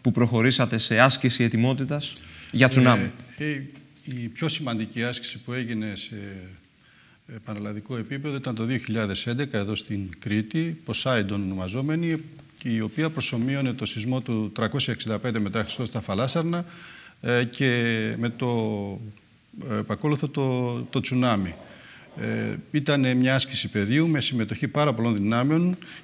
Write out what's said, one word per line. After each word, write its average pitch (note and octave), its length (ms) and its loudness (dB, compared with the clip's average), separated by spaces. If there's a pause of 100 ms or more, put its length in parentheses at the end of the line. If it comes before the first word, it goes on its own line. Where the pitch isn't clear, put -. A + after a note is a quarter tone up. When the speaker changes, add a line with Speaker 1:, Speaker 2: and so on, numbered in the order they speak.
Speaker 1:
που C3 100 4
προχωρήσατε A#2+ 680 4
σε A2 200 2
άσκηση B2+ 460 6
ετοιμότητας B2+ 720 0 (340)
για A#2+ 180 6
τσουνάμι; B2 420 8 (280)
Speaker 2:
Ε, D3 60 -4
ε, D3 180 -2 (420)
η A#2+ 280 -6
πιο D#3+ 160 -2
σημαντική A#2 540 -2
άσκηση A#2+ 360 -4
που A#2+ 140 -10
έγινε A2+ 420 -4
σε, - 200 -10 (1120)
ε, - 60 -18 (120)
πανελλαδικό G#2 520 -8
επίπεδο C#3 400 -6
ήταν C3+ 180 -4
το A2+ 100 -4
δύο B2+ 120 0
χιλιάδες G#2+ 500 -2
έντεκα B2 320 -2
εδώ G2+ 160 0
στην G2 340 -4 (100)
Κρήτη, D#3 680 -2
Poseidon A2+ 460 2
ονομαζόμενη, A2+ 840 -2 (420)
και - 100 -6
η A2+ 120 2
οποία D3 300 0
προσομοίωνε C3+ 640 0
το G#2+ 140 -4
σεισμό B2 340 -2
του A2 340 -2
τριακόσια A#2 380 0
εξήντα G#2+ 260 -2
πέντε A2+ 200 -2
μετά G#2 240 0
Χριστό A#2+ 220 -4
στα A2+ 160 -4
Φαλάσσαρνα, E3 640 0 (560)
ε, B2 240 2
και A#2+ 420 2 (320)
με A#2 100 0
το, A2 720 -2 (680)
ε, G#2+ 80 0
επακόλουθο C#3 500 -2
το, B2+ 520 0
το B2 200 -2
τσουνάμι. A#2+ 540 2 (680)
Ε, A2 340 -2 (160)
ήτανε C#3 440 2
μια B2+ 200 4
άσκηση - 340 0
πεδίου A#2+ 400 2
με D3+ 120 2
συμμετοχή A#2 480 -2
πάρα D3 260 2
πολλών A2+ 200 2
δυνάμεων C3+ 640 2 (260)